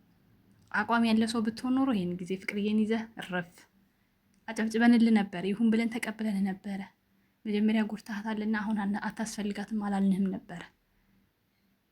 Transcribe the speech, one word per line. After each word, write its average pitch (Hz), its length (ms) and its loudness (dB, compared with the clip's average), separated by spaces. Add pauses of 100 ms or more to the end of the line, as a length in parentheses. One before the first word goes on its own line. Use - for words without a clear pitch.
(680)
አቋም 220 340 0
ያለ 226 220 4
ሰው 226 160 -2
ብትሆን 226 320 -2
ኖሮ 269 160 2
ይሄን 180 240 0
ጊዜ 180 220 -8
ፍቅርዬን 208 420 -2
ይዘህ 220 240 0 (140)
እረፍ። 180 340 -6 (1000)
አጨብጭበንልህ 226 640 4
ነበር፣ 196 320 2
ይሁን 214 240 0
ብለን 220 220 2
ተቀብለን 220 520 -4
ነበረ። 196 380 -4 (640)
መጀመሪያ 214 380 2
ጎድተሃታልና 214 720 -4
አሁን 214 220 -2
አና-፣ 202 240 -2
አታስፈልጋትም 208 800 -6
አላልንህም 196 480 2
ነበረ። 175 340 -8 (1300)